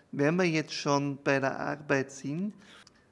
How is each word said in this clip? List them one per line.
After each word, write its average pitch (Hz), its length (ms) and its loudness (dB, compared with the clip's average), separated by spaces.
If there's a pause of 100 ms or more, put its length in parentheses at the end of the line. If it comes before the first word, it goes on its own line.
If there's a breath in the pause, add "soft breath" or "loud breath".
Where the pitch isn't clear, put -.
(120)
wenn 143 240 2
wir 185 80 4
jetzt 156 300 0
schon 143 500 0
bei 139 160 2
der 135 180 0
Arbeit 147 540 -2
sind, 170 420 -6 (580 loud breath)